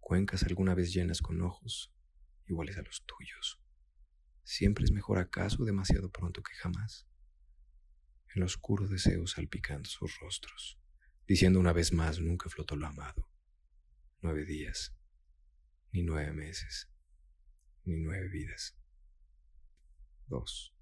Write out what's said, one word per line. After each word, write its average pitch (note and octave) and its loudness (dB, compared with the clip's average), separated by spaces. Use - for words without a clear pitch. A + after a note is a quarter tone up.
Cuencas F#2 2
alguna F#2 2
vez F2+ 2
llenas F2+ 0
con E2+ -2
ojos - -6
iguales E2+ -4
a F2+ -8
los - -14
tuyos. - -10
¿Siempre - 4
es - 8
mejor G2+ 4
acaso F#2 0
demasiado F#2+ 2
pronto F2+ -6
que - -14
jamás? F2+ -6
El F#2 2
oscuro G2 0
deseo F2+ 2
salpicando - -6
sus - -8
rostros, - -12
diciendo F#2 8
una F2 6
vez E2+ 4
más, D#2+ 2
"Nunca E2 -2
flotó - -6
lo C#2+ -4
amado". D2 -8
Nueve D#2 -2
días, D2+ -6
ni F2+ 0
nueve D#2 0
meses, - -10
ni E2+ -4
nueve F2+ -4
vidas. - -10
Dos. - -8